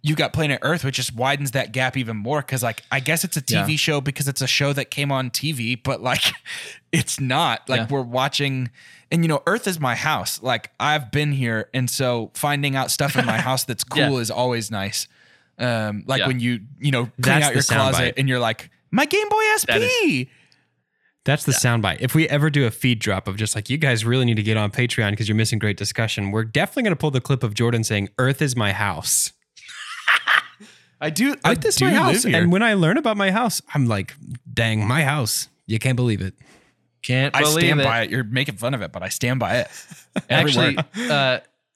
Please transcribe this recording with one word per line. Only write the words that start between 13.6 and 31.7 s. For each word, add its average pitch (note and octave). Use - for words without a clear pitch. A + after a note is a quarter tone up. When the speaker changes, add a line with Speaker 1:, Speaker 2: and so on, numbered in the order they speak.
Speaker 1:
that's A#2+
cool -
Speaker 2:
Yeah. B2+
Speaker 1:
is A2
always A#2
nice. G2+
Um, A2
like C3
Speaker 2:
Yeah. F#2+
Speaker 1:
when B2+
you, A#2+
you C#3
know, A#2+
clean C3+
Speaker 3:
That's D3
Speaker 1:
out B2
your C#3
Speaker 3:
the -
soundbite. B2
Speaker 1:
closet -
and C3+
you're B2+
like, A2+
"My C4+
Game G#4
Boy G#4+
Speaker 2:
That -
is -
Speaker 1:
S B4+
P." C3+
Speaker 3:
That's C#3
the C3+
Speaker 2:
Yeah. -
Speaker 3:
soundbite. A2+
If B2+
we D#3+
ever D3
do C#3
a G#2+
feed B2
drop G2
of F#2+
just, G#2+
like, G#2
"You C3
guys A#2+
really B2
need A#2
to G#2+
get A2
on G#2
Patreon A2
'cause G#2
you're G#2+
missing A2
great G#2
discussion," G#2
we're A2
definitely D#3+
gonna F#3+
pull D3+
the C3
clip C3+
of G#2
Jordan A#2
saying, G2+
"Earth C3
is B2+
my G2+
house." G2
<laughs> -
Speaker 1:
I D3+
do, A3
I F3
Speaker 3:
"Earth -
is G#4+